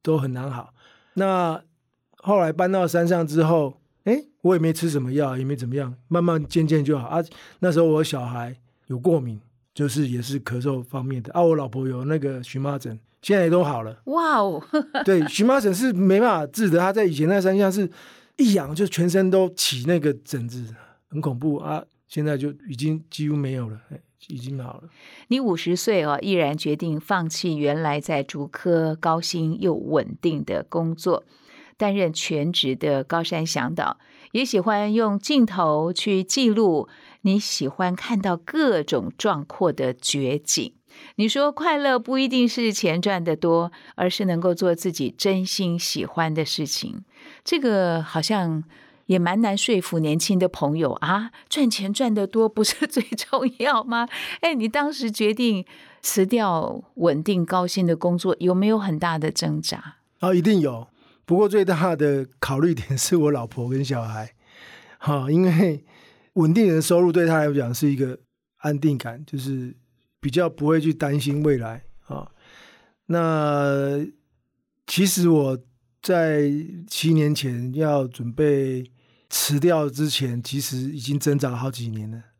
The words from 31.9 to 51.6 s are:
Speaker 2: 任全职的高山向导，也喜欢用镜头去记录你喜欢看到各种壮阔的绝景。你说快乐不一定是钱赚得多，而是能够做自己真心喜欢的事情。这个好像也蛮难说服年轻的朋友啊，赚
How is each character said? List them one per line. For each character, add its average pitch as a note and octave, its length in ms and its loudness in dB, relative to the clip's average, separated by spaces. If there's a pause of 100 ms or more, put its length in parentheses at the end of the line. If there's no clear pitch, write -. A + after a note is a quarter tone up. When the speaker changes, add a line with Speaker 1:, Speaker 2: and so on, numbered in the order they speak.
Speaker 2:
任 F3+ 180 0
全 D#3 400 -2
职 C3 240 0
的 C#3 260 0
高 E3 200 -2
山 E3 240 -4
向 D3 280 -4
导， C#3 240 -4 (340)
也 A#3+ 120 0
喜 A#3+ 160 0
欢 G#3 320 0
用 G#3+ 260 2
镜 C4 280 2
头 E3 440 0
去 F#3+ 320 0
记 A#3+ 280 2
录 G3 360 2 (360)
你 G3 180 2
喜 - 260 -4
欢 F3+ 300 -2
看 G#3+ 240 -4
到 F#3+ 160 0
各 A3 460 0
种 C3+ 340 -2
壮 F3 260 -2
阔 D#3+ 300 -2
的 B2+ 220 -2
绝 C3+ 440 -2
景。 - 360 -4 (420)
你 G#3+ 100 2
说 C#4 240 2
快 D4+ 280 0
乐 C4+ 200 2
不 B3 200 -2
一 C4+ 100 2
定 B3 180 2
是 A#3 240 0
钱 F3 300 0
赚 F3+ 240 -2
得 E3 100 0
多， E3+ 380 0 (220)
而 F3+ 160 0
是 F#3+ 160 -4
能 E3+ 120 0
够 F3 160 2
做 F3 200 2
自 E3+ 180 -4
己 C#3 240 -4
真 F#3+ 300 0
心 F3 320 -2
喜 - 260 -4
欢 D#3+ 300 -2
的 D#3 100 0
事 D3 220 -6
情。 - 360 -8 (400)
这 - 160 -2
个 F#3+ 440 0
好 D#3+ 180 -4
像 E3 420 0 (440)
也 F#3 120 2
蛮 F3+ 220 2
难 G3+ 180 2
说 A3 220 2
服 F3 180 -4
年 D#3 200 2
轻 F#3 200 2
的 F3+ 100 4
朋 D3+ 300 -2
友 D3+ 140 0
啊， G3+ 400 -2 (160)
赚 C#4+ 200 2